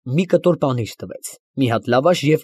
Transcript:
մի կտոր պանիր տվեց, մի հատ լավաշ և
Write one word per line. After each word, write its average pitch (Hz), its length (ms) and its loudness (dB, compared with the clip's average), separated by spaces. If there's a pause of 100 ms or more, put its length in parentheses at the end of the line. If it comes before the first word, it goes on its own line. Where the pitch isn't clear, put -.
մի 151 200 0
կտոր 175 340 2
պանիր 123 340 -2
տվեց, - 380 -16 (200)
մի 135 160 0
հատ 113 220 -2
լավաշ 147 320 2
և 151 220 2